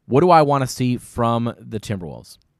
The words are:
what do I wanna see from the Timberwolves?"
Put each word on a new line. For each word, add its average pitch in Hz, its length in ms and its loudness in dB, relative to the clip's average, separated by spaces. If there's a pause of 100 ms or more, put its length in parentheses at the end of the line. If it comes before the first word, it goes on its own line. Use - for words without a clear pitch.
what 127 140 2
do 180 100 4
I 160 120 6
wanna 139 240 0
see 123 300 -4
from 117 640 -4
the 113 220 -12
Timberwolves?" 82 580 -12 (220)